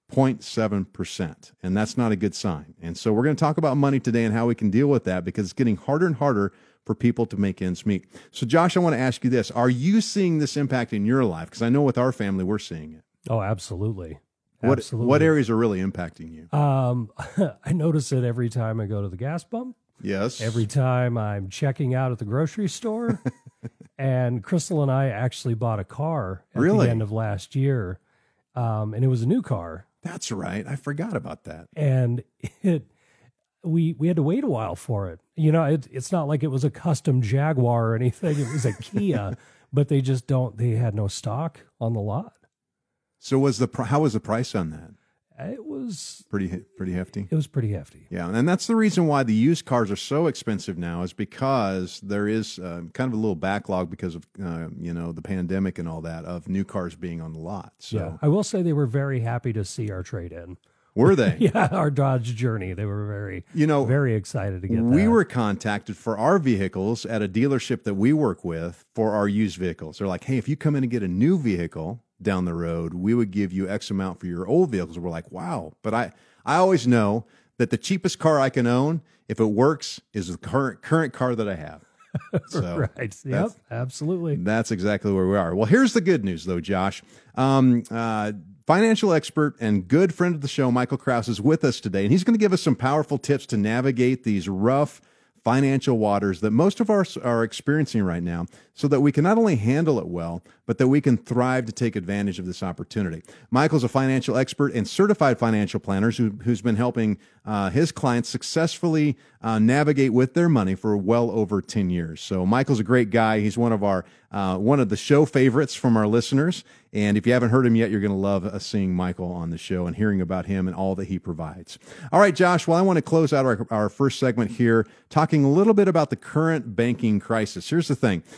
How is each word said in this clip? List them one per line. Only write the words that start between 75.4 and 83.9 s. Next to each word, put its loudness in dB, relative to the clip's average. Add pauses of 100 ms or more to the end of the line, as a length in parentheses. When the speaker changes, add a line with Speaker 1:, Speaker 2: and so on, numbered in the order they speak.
Speaker 1:
But -4
I, -2 (340)
I 2
always 4
know 4 (320)
that 0
the 0
cheapest -4
car 4
I 2
can 0
own, 2 (260)
if -4
it 4
works, 2 (120)
is -4
the -8
current, -4
current 0
car -2
that -2
I -4
have. -12
Speaker 2:
<laughs> -20 (560)
Speaker 1:
So -4
Speaker 2:
Right. -4 (100)
Yep, 0
Speaker 1:
that's, -4 (140)
Speaker 2:
absolutely. -4